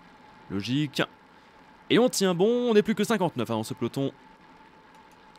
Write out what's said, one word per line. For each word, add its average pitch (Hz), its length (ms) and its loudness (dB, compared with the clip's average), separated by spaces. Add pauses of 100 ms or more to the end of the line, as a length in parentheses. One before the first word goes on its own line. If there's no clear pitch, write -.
(500)
Logique. 127 540 -4 (880)
Et 160 80 6
on 254 100 4
tient 190 240 0
bon, 233 380 2
on - 20 2
n'est 208 80 8
plus 214 140 0
que 208 80 -2
cinquante-neuf, 180 480 -2
hein, 113 40 -2
dans 110 80 -2
ce 107 120 -8
peloton. 135 360 -4 (1300)